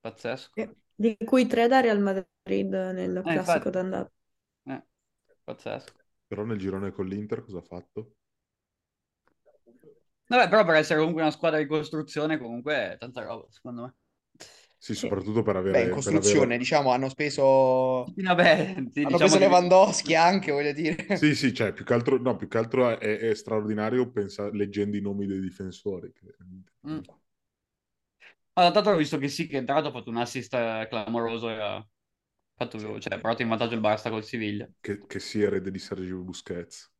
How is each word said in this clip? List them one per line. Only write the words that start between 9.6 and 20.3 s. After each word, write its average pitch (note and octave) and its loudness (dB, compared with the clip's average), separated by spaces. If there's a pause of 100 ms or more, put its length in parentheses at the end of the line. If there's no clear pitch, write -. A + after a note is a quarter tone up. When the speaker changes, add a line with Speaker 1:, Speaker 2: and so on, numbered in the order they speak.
Speaker 1:
Vabbè, A#3+ 4
però G#3 6
per E3+ 4
essere D#3 4
comunque D#3+ 2
una D#3 4
squadra D#3 0
di D3+ 0
costruzione, D#3 -4
comunque A#2+ -4
è - -12
tanta B2 -12
roba, A2 -12
secondo A#2+ -14
me. B2+ -14 (840)
Speaker 3:
Sì, - -8
Speaker 2:
Sì. - -6
Speaker 3:
soprattutto G2+ -2
per G#2 0
avere, F#2+ 2
Speaker 4:
Beh, - -
in F2+ 0 (120)
Speaker 3:
per G2+ 0
Speaker 4:
costruzione, - 4
Speaker 3:
avere B2 2
Speaker 4:
diciamo, C3+ 2
hanno C3 0
speso C3 2 (100)
Speaker 1:
Sì, G3 -8
vabbè, F3 4 (180)
sì, D3 0
Speaker 4:
hanno - -
Speaker 1:
diciamo D#3 2
Speaker 4:
preso D#3 8
Speaker 1:
che F#3+ 8
Speaker 4:
Lewandowski F3+ 6
anche, F3 4